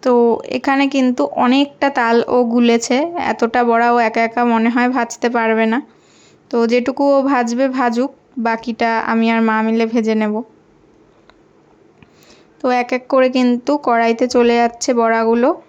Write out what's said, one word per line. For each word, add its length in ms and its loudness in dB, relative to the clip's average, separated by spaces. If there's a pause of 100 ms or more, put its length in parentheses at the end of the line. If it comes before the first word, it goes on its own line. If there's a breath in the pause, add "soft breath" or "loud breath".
তো 440 2
এখানে 420 0
কিন্তু 360 0
অনেকটা 640 0
তাল 380 0
ও 160 2
গুলেছে, 520 2 (220)
এতটা 460 -2
বড়া 300 2
ও 60 2
একা 220 0
একা 240 -2
মনে 240 2
হয় 200 0
ভাজতে 400 -4
পারবে 360 0
না। 160 -2 (680 soft breath)
তো 180 0
যেটুকু 360 0 (100)
ও 80 2
ভাজবে 460 0
ভাজুক, 440 -2 (260)
বাকিটা 600 -4
আমি 320 0
আর 100 2
মা 200 0
মিলে 240 0
ভেজে 300 0
নেব। 260 -2 (2250 soft breath)
তো 80 -2
এক 240 -2
এক 140 -6
করে 220 2
কিন্তু 480 0
কড়াইতে 500 0
চলে 280 2
যাচ্ছে 380 -2
বড়াগুলো। 760 0